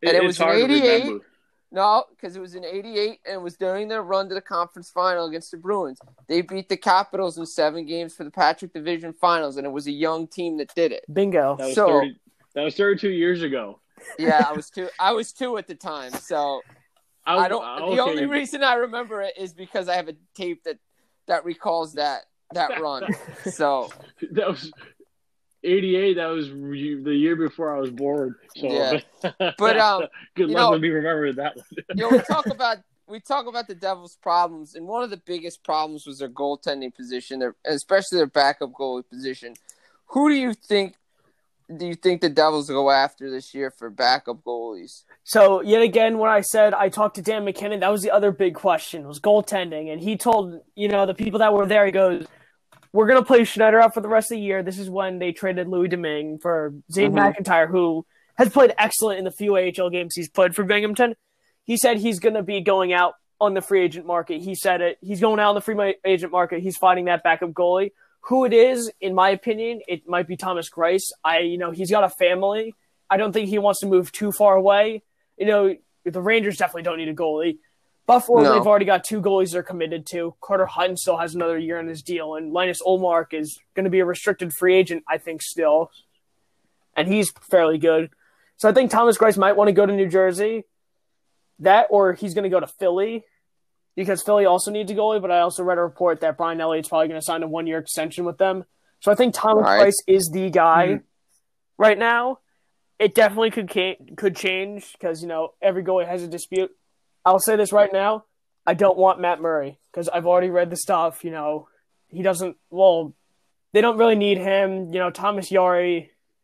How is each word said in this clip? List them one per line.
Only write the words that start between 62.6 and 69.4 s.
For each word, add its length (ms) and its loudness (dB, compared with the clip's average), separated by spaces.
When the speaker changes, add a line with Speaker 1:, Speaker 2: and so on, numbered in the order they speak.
Speaker 3:
going 320 2
out 220 2
on 140 2
the 60 -2
free 220 2
agent 220 -4
market. 360 -4
He 140 -8
said 240 0
it. 220 -2
He's 180 -8
going 220 2
out 80 4
on 60 2
the 60 -4
free 140 -4
ma-, 160 0
agent 260 0
market. 300 -2
He's 160 -6
finding 280 4
that 180 0
backup 280 0
goalie. 400 0
Who 160 2
it 80 0
is, 460 4
in 160 -4
my 140 6
opinion, 580 -4